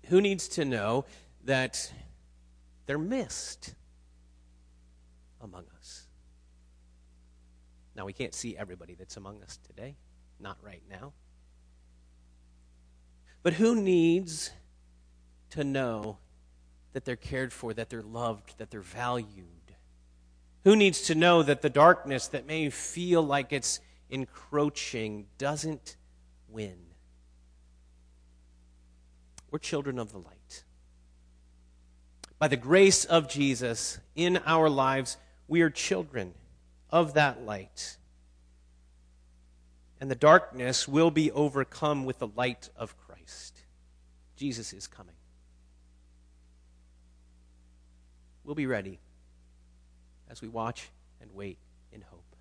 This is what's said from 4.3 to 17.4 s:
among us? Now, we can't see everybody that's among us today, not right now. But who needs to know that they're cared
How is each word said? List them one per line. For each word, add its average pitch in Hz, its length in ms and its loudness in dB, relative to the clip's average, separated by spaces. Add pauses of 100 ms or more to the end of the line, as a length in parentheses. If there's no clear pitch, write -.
among 92 240 -20 (140)
us? - 280 -20 (1900)
Now, 98 100 -12
we 101 80 -10
can't - 220 -10
see 113 200 -10
everybody 87 400 -16
that's 92 220 -20
among 101 260 -18
us - 240 -20
today, 135 300 -20 (420)
not 98 240 -16
right 98 280 -20
now. 104 240 -18 (2250)
But 175 120 0
who 226 200 4
needs 175 760 2 (1000)
to 151 140 -6
know 120 540 -4 (720)
that 135 140 -8
they're 123 100 -6
cared 131 380 -6